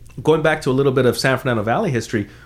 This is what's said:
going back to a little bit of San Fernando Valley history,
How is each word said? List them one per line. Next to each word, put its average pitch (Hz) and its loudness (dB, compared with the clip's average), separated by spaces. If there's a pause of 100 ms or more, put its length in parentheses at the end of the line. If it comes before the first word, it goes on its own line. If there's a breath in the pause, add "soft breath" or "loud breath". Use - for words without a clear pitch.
(240)
going 156 4
back 156 0
to 143 -2
a 131 2
little 139 2
bit 127 2
of 113 2
San 131 0
Fernando 117 -2
Valley 147 -2
history, 110 -4 (180 loud breath)